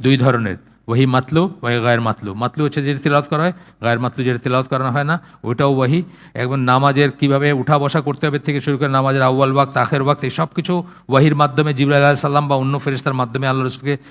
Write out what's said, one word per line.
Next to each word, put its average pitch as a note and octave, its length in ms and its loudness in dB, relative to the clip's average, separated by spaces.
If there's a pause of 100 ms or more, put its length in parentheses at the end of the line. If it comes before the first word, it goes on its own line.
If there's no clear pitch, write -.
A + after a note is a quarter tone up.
দুই C3 140 4
ধরনের, A#2 400 0 (320)
ওয়াহি B2+ 180 2
মাতলু, C3 440 0 (120)
ওয়াহি A#2+ 200 -2
গায়ের A#2 180 2
মাতলু। G#2 340 -4
মাতলু B2 300 -4
হচ্ছে C#3+ 180 -4
যেটা C#3 200 -4
তিলাওয়াত C#3+ 280 0
করা D#3 120 -2
হয়, F3+ 100 0 (300)
গায়ের A#2 160 0
মাতলু B2+ 260 -4
যেটা B2 140 -2
তিলাওয়াত C3 300 -2
করানো C3 220 -2
হয় C#3+ 140 -2
না, E3 160 -2 (240)
ওটাও C#3 300 0
ওয়াহি। C3+ 280 0 (320)
এবং B2+ 260 -4
নামাজের C3+ 500 2
কীভাবে C#3 420 0
উঠা D3 260 2
বসা C#3+ 220 -2
করতে C#3 260 -4
হবে D3 120 -2
থেকে C#3+ 220 -4
শুরু C#3 180 -2
করে C#3+ 100 -2
নামাজের C3+ 340 0
আউয়াল C3 300 2
ওয়াক্ত, C3+ 240 0
আখের C3+ 260 0
ওয়াক্ত, C#3 220 -2
এই B2+ 60 -4
সব D#3+ 240 -4
কিছু F3 300 -4 (240)
ওয়াহির C#3+ 260 4
মাধ্যমে D3 400 0
জিবরাইল C#3+ 280 2
আলাইহিস C#3+ 180 4
সালাম C#3+ 280 0
বা C#3 80 0
অন্য C3+ 220 -2
ফেরেশতার C3+ 360 -4
মাধ্যমে C3 320 -4
আল্লাহ C3 200 0
রসুলকে C3 300 -6 (140)